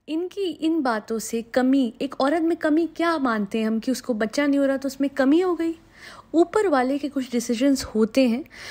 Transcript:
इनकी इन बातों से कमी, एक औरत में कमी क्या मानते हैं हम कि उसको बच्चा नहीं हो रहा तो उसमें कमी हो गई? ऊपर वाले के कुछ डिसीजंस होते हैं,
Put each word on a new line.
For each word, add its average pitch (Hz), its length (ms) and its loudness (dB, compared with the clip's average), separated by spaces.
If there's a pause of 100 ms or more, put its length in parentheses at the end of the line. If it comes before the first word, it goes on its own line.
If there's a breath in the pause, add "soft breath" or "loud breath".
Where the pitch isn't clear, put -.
इनकी 359 360 -4
इन 320 360 -2
बातों 226 380 -2
से 226 220 -6
कमी, 254 600 2
एक 277 200 -4
औरत 294 200 2
में 330 160 0
कमी 311 300 0
क्या 330 300 -2
मानते 226 400 -2
हैं 220 100 0
हम 226 120 0
कि 262 120 -4
उसको 247 220 -4
बच्चा 220 340 0
नहीं 277 120 2
हो 277 60 2
रहा 269 120 0
तो 269 100 -6
उसमें 277 220 -2
कमी 277 300 2
हो 359 160 2
गई? 330 180 -4 (600 loud breath)
ऊपर 339 340 2
वाले 269 300 2
के 285 120 -6
कुछ 262 220 -6
डिसीजंस 247 520 0
होते 220 460 2
हैं, 240 140 -2 (280 loud breath)